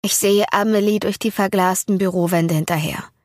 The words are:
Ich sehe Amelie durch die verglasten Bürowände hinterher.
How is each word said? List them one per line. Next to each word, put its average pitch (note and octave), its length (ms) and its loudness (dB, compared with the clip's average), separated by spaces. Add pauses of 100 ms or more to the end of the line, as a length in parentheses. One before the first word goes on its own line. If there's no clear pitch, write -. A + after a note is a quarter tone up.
Ich G3+ 140 -2
sehe G3+ 360 2
Amelie G#3 460 2
durch G3+ 200 -4
die A3+ 120 -2
verglasten F#3+ 680 0
Bürowände F3 560 0
hinterher. D#3 500 -2 (200)